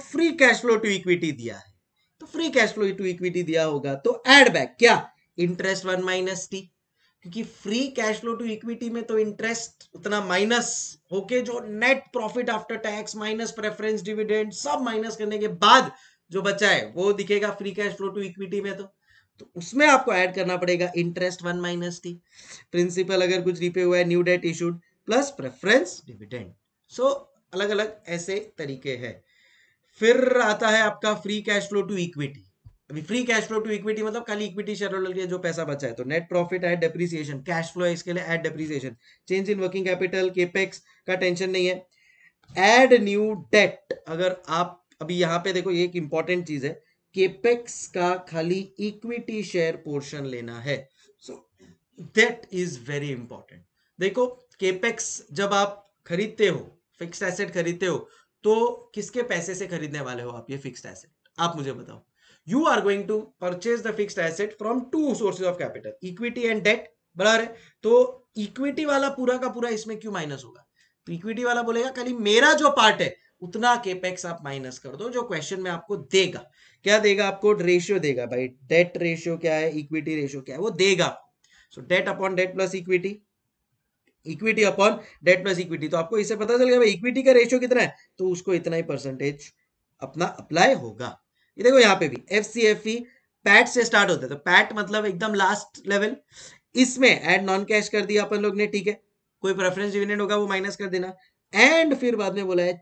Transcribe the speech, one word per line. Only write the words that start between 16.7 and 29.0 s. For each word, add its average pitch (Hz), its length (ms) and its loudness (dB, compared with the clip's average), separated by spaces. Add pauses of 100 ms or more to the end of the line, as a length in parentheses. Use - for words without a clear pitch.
वो 196 180 2
दिखेगा 202 380 0
फ्री 202 200 -8
कैश 196 220 -4
फ्लो 190 160 -8
टू 196 120 -6
इक्विटी 190 400 -6
में, 196 160 -6
तो, 196 60 -12 (560)
तो - 160 -20
उसमें 240 320 2
आपको 247 260 6
ऐड 185 220 2
करना 180 220 0
पड़ेगा 175 400 -2
interest 175 480 -2
one 175 180 -4
minus 175 380 -6
T। 175 120 -10 (580)
प्रिंसिपल 180 500 0
अगर 180 200 2
कुछ 175 180 -2
रीपे 175 220 -2
हुआ 180 160 4
है, 175 60 4
न्यू 175 180 2
डेट 175 240 2
इशूड 170 360 -4 (240)
प्लस 262 320 2
प्रेफरेंस 247 720 0
डिविडेंड, 104 460 -16 (380)
so 269 240 0 (380)
अलग-अलग 208 540 -4
ऐसे 175 320 -6 (180)
तरीके 135 400 -8
हैं। 120 220 -12 (840)